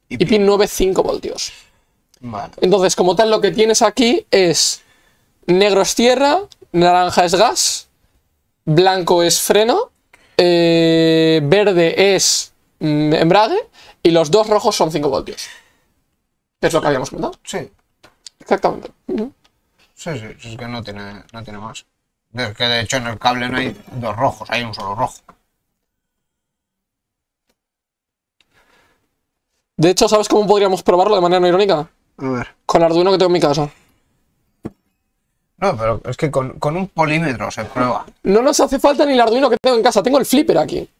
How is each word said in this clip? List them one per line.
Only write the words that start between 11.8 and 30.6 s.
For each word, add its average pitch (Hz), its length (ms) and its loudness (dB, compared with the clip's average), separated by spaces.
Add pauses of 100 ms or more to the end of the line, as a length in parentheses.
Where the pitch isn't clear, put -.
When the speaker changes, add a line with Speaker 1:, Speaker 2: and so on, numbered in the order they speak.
Speaker 2:
es, - 380 -2 (260)
mm, 151 360 0
embrague 202 440 2 (440)
y 175 80 4
los 165 200 2
dos 214 180 2
rojos 214 280 0
son 165 140 0
cinco 151 180 -2
voltios. - 400 -8 (1120)
Es 165 120 0
lo 156 80 2
que 151 60 -2
habíamos 139 240 -2
comentado. 330 240 -8 (100)
Speaker 1:
Sí. 160 260 -10 (680)
Speaker 2:
Exactamente. - 520 -4 (160)
Ujú. 254 260 -6 (640)
Speaker 1:
Sí, - 240 -14
sí, 107 80 -16 (140)
sí, 117 120 -18
es 110 40 -16
que 117 100 -14
no 120 160 -10
tiene, 101 500 -16
no 113 100 -16
tiene 107 160 -16
más. 110 280 -16 (460)
Es 113 240 -8
que 120 80 -6
de 120 160 -2
hecho 113 160 -4
en 123 100 -4
el 113 120 -8
cable 123 300 -2
no 127 100 -4
hay 127 200 -6 (140)
dos 117 240 -8
rojos, - 340 -4
hay 117 120 -4
un 110 120 -10
solo 101 200 -10
rojo. 120 220 -6 (4000)
Speaker 2:
De 165 140 2
hecho, 208 180 2
¿sabes 214 200 2
cómo 208 180 2
podríamos 196 360 2